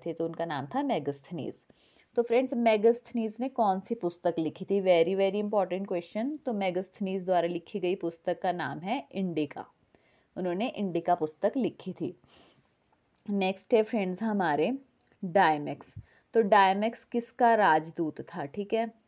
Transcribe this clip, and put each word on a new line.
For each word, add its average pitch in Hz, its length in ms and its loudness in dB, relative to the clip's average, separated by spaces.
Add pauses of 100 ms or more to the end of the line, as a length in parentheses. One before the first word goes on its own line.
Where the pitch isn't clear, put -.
थे, 165 80 -4
तो 165 120 -4
उनका 165 200 -4
नाम 143 220 -4
था 269 160 -2
मेगास्थनीज। 175 680 -4 (640)
तो 240 60 2
फ्रेंड्स, 247 320 0
मेगास्थनीज 226 840 2
ने 262 120 -4
कौन 196 280 0
सी 226 160 -6
पुस्तक 175 440 -2
लिखी 156 260 -4
थी? 202 160 0
Very, 180 340 4
very 196 260 2
important 196 460 -2
question। 208 420 -4 (160)
तो 240 80 -4
मेगास्थनीज 190 720 -4
द्वारा 175 220 2
लिखी 170 320 -6
गई 180 160 0
पुस्तक 175 460 -4
का 180 100 -2
नाम 151 280 -6
है 208 340 -6
इंडिका, 165 520 -4 (720)
उन्होंने 185 340 -4
इंडिका 175 460 -2
पुस्तक 175 420 -2
लिखी 185 360 -4
थी। - 220 -8 (1120)
नेक्स्ट 196 480 -2
है 220 100 6
फ्रेंड्स 190 400 -4
हमारे 190 480 0 (520)
डायमैक्स। 156 680 0 (420)
तो 226 80 6
डायमैक्स 202 600 4
किसका 233 520 2
राजदूत 160 680 2
था, 156 220 -10
ठीक 202 280 -8
है 226 140 0 (200)